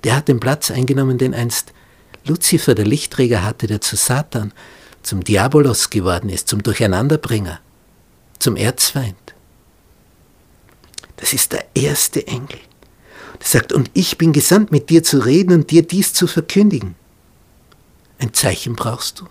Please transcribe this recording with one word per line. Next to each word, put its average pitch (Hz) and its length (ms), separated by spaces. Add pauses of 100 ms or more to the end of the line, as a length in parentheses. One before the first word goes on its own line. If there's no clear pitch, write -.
Der 120 120
hat 147 120
den 127 100
Platz 135 320
eingenommen, 131 460
den 131 160
einst - 400 (540)
Luzifer, 156 480
der 104 100
Lichtträger, 117 580
hatte, 110 240
der 104 140
zu - 160
Satan 123 560 (500)
zum 92 220
Diabolos 127 680
geworden 92 380
ist, 87 200
zum 104 140
Durcheinanderbringer, 107 1000 (800)
zum - 180
Erzfeind. 107 760 (1800)
Das - 160
ist - 200
der - 220
erste 143 520
Engel. 127 320 (800)
Der - 80
sagt: - 260
"Und 131 220
ich - 240
bin 160 140
gesandt, 185 380
mit 147 200
dir 160 120
zu 143 160
reden 170 340
und 160 180
dir 165 160
dies 185 280
zu 180 120
verkündigen." 160 680 (1200)
Ein 117 160
Zeichen 113 420
brauchst - 440
du. 180 100